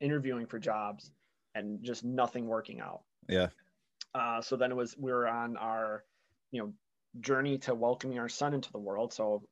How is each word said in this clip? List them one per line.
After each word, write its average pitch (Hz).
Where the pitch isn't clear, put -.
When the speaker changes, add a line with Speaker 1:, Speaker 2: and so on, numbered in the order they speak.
Speaker 1:
interviewing 131
for 117
jobs, 104
and 104
just 117
nothing 123
working 113
out. -
Speaker 2:
Yeah. 92
Speaker 1:
Uh, 117
so 127
then 123
it 127
was, 120
we 131
were 120
on 117
our, 110
you 120
know, 104
journey 135
to 127
welcoming 123
our 117
son 143
into 139
the 107
world. 101
So 104